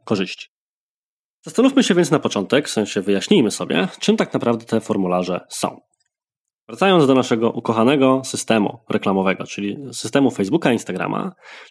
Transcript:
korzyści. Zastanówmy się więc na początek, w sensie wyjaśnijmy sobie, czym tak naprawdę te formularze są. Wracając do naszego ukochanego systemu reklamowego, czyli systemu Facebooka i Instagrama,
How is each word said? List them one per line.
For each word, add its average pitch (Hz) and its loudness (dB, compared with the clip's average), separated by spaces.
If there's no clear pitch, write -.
korzyści. 95 -4
Zastanówmy 262 2
się 190 2
więc 165 2
na 151 4
początek, 107 0
w - -8
sensie 104 -2
wyjaśnijmy 101 2
sobie, 170 -2
czym 214 2
tak - -2
naprawdę 117 -2
te 110 -2
formularze 90 -2
są. - -6
Wracając 165 4
do 135 4
naszego 120 2
ukochanego 131 2
systemu - -2
reklamowego, 95 0
czyli 101 -8
systemu 135 0
Facebooka 107 0
i - 2
Instagrama, 98 -4